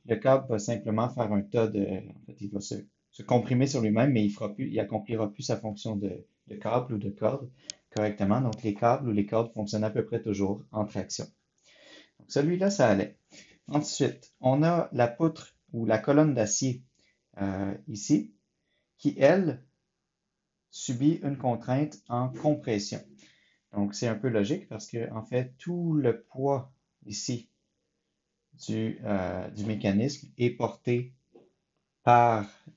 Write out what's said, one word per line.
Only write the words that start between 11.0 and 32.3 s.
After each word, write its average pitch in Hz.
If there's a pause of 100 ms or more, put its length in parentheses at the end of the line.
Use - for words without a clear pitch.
Donc, -
celui-là, 180
ça 135
allait. 98 (520)
Ensuite, -
on 135
a 170
la 120
poutre - (160)
ou 117
la 110
colonne 147
d'acier, 120 (580)
euh, 98 (140)
ici, - (640)
qui, -
elle, 156 (1080)
subit 139
une 139
contrainte 131 (100)
en 120
compression. 131 (720)
Donc, 101
c'est 120
un 110
peu 127
logique 113
parce 107
que, 113
en 113
fait, 127
tout 170
le 123
poids 135 (340)
ici 117 (1160)
du, 110
euh, 92
du 107
mécanisme 107 (100)
est 120
porté 120 (920)
par 120 (300)